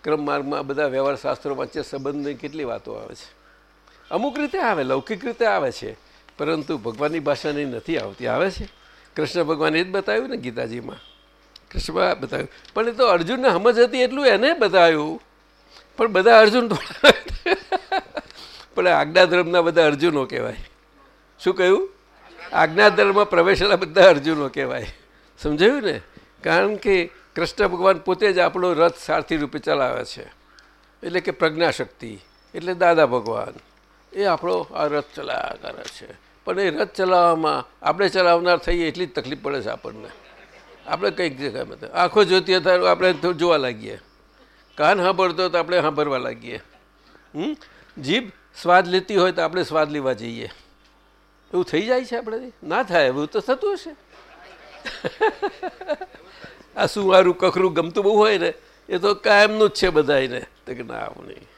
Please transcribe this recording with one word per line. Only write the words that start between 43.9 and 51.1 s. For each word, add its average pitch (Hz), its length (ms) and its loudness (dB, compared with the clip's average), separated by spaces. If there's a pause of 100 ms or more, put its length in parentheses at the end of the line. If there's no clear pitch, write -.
કાન 180 280 2
સાંભળતો 185 400 0
હોય 180 80 0
તો 175 80 0
આપણે 165 220 0
સાંભળવા 147 380 -2
લાગીએ, 117 440 -10 (720)
હમ? 151 220 -6 (460)
જીભ 196 280 -4 (320)
સ્વાદ 175 240 4
લેતી 185 300 -2
હોય 180 160 2
તો 170 100 -4
આપણે 170 200 -2
સ્વાદ 151 280 0
લેવા 135 220 -4
જઈએ. 113 380 -10 (1040)